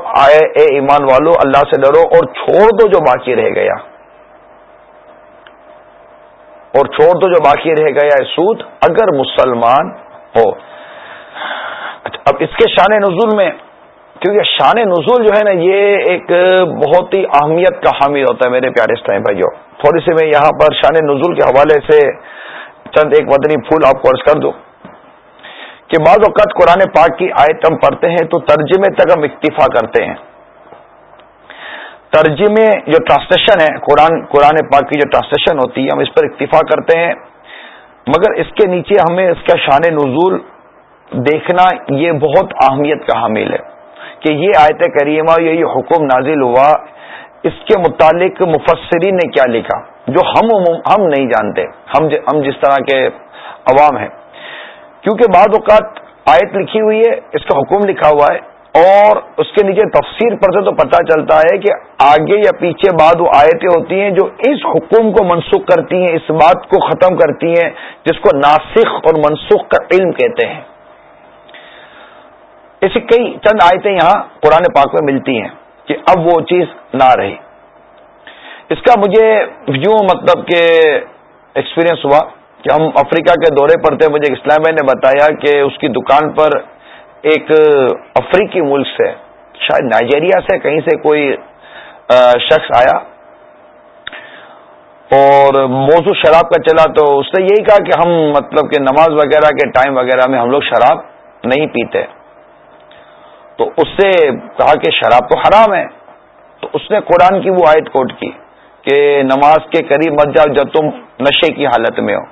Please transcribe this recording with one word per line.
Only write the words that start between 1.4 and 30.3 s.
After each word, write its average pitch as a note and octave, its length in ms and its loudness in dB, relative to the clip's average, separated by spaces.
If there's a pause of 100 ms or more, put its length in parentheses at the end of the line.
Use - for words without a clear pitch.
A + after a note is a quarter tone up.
اللہ C#3 120 2
سے C#3 240 0
ڈرو C#3+ 200 4
اور E3 240 0
چھوڑ - 440 0
دو G#3+ 180 4
جو F#3 120 2
باقی B2+ 360 -2
رہ A2 140 0
گیا، G2 240 -2 (3000)
اور C3+ 120 -2
چھوڑ D#3 260 2
دو F3+ 160 0
جو F3 160 2
باقی D3 260 0
رہ D#3 200 0
گیا D3 200 0 (100)
ہے C3 40 0
سود، F#3 380 -4 (200)
اگر F3 300 0
مسلمان C3 800 0 (460)
ہو۔" A#2 120 4 (1500)
اچھا، - 220 -14
اب C#3 140 2
اس D#3+ 180 -4
کے A3+ 120 2
شان G3 280 2
نزول G3+ 380 -2
میں، F#3+ 160 0 (680)
کیونکہ G#3 240 0
شان F3+ 460 0
نزول A3 380 0
جو G3+ 100 4
ہے G#3+ 60 0
نا، G3+ 80 0
یہ G3 460 0
ایک E3 340 -2 (300)
بہت D#3+ 540 -2
ہی G3 100 -2
اہمیت D#3+ 580 0
کا D#3 60 0
حامل C#3 320 -2
ہوتا B2 240 0
ہے B2 60 0
میرے B2+ 180 -2
پیارے A2+ 240 0
اسلامی G2+ 280 -4
بھائیوں۔ G2 300 -2 (260)
تھوڑی D3+ 280 0
سی F3 80 0
میں D#3+ 200 0
یہاں D3 180 2
پر D3 220 2
شان D#3 320 0
نزول D3 340 -2
کے C3+ 100 2
حوالے C#3+ 300 4 (120)
سے D3+ 80 6 (960)
چند D3+ 220 2
ایک D3 100 0
مدنی C#3 340 0
پھول D#3 240 -2
آپ C3+ 160 2
کو C3 80 2
عرض C3 240 2
کر D3 60 -2
دوں C3+ 120 -4 (1400)
کہ D#3+ 120 -2
بعض E3 180 6
اوقات G#3 440 0
قرآن F3+ 340 4
پاک D#3+ 220 2
کی F3+ 80 -4
آیت D#3+ 460 0
ہم C#3 60 -4
پڑھتے C#3+ 320 0
ہیں E3+ 80 -2
تو E3 220 -2
ترجمے D#3+ 540 0
تک F3 240 2
ہم D3+ 60 -4
اکتفا D3 440 -2
کرتے A2+ 380 -2
ہیں۔ - 80 -8 (2000)